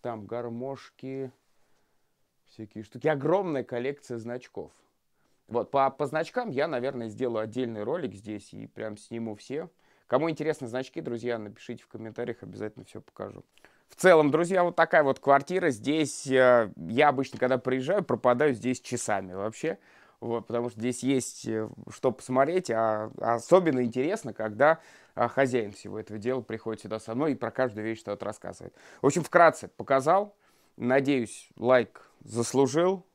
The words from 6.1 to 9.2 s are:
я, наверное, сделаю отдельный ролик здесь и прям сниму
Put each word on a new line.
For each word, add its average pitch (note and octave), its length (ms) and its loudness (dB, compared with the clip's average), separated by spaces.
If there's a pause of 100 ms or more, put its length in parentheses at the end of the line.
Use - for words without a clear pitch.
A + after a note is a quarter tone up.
я, C#3 160 0
наверное, B2+ 420 -4
сделаю A2+ 360 -2
отдельный A2+ 380 -4
ролик C3+ 320 -4
здесь G#2 400 -12
и G#2+ 120 -12
прям G#2+ 300 -10
сниму A2+ 400 -8